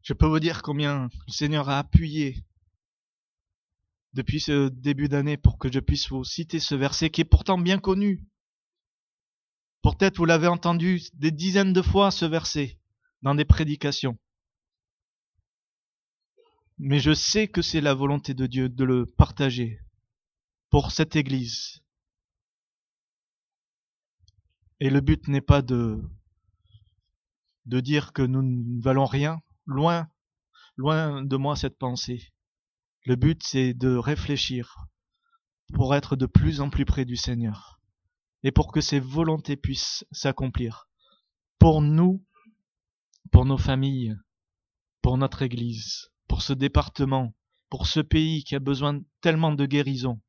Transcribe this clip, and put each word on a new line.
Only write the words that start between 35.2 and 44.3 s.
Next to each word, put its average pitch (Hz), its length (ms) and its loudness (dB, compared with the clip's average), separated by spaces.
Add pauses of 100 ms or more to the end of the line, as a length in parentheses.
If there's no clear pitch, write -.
pour 131 220 2
être 143 220 -2
de 127 100 0
plus 147 340 2
en 139 80 -2
plus 139 160 -2
près 131 220 -2
du 123 100 -6
Seigneur 117 640 -6 (600)
et 135 100 0
pour - 200 2
que 151 100 0
ses 143 180 -2
volontés 151 560 -2
puissent - 560 -8
s'accomplir. 127 760 -6 (720)
Pour 156 220 6
nous, 170 420 2 (1120)
pour 127 140 8
nos 135 100 2
familles, 131 580 -2 (840)